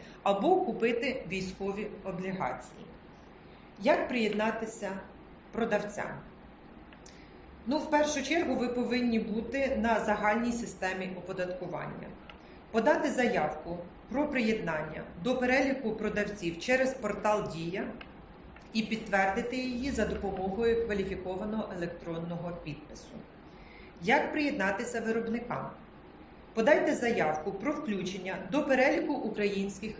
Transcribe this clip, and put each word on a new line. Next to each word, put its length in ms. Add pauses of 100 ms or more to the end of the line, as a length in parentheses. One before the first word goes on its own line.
(240)
або 320
купити 760
військові 560 (160)
облігації. 840 (960)
Як 260
приєднатися 840 (600)
продавцям? 600 (1600)
Ну, 100
в 120
першу 340
чергу 320
ви 120
повинні 520
бути 600
на 180
загальній 520
системі 680
оподаткування. 880 (640)
Подати 400
заявку 680 (340)
про 160
приєднання 760 (200)
до 120
переліку 560
продавців 680
через 340
портал 600
Дія 340 (840)
і 80
підтвердити 760
її 340
за 140
допомогою 800
кваліфікованого 920
електронного 840
підпису. 520 (840)
Як 300
приєднатися 720
виробникам? 680 (840)
Подайте 420
заявку 560
про 220
включення 640 (160)
до 140
переліку 480
українських 880